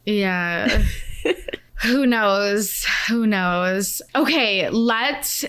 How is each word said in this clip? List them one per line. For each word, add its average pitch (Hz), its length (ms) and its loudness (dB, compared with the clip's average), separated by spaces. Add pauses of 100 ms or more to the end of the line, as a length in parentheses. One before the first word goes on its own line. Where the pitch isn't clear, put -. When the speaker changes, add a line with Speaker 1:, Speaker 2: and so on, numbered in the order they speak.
Speaker 1:
Yeah. 185 800 0 (420)
Speaker 2:
<laughs> - 560 -6
Speaker 1:
Who 254 240 2
knows? 202 800 0 (240)
Who 226 180 2
knows? 185 760 0 (140)
Okay, 247 540 2
let's 233 800 0